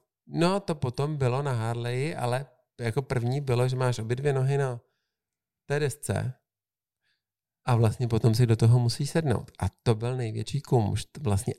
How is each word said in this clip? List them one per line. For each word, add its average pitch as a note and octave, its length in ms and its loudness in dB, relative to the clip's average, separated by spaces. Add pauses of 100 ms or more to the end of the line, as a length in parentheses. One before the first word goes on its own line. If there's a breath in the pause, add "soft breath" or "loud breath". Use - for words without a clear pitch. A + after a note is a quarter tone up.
(280)
No, E3+ 320 2
to F3 160 -4
potom C#3+ 420 -4
bylo C3 240 0
na C#3+ 120 -4
Harley, A#2+ 640 -4
ale B2 300 -4 (340)
jako A#2 220 -2
první B2+ 400 -2
bylo, B2+ 260 2
že B2+ 80 -2
máš B2+ 240 0
obě A2+ 160 -4
dvě C#3 180 0
nohy C3+ 240 2
na C3 220 -2 (880)
té C#3+ 140 -2
desce A#2+ 540 -2 (1300)
a B2 100 2
vlastně A2+ 320 2
potom A2+ 280 2
si B2 100 4
do A2+ 100 4
toho A#2 240 6
musíš A#2+ 300 0
sednout. D3+ 500 0
A F#2 60 0 (180)
to A#2 120 2
byl A#2+ 220 -4
největší A2+ 440 -4
kumušt G#2+ 560 0
vlastně G#2 420 -2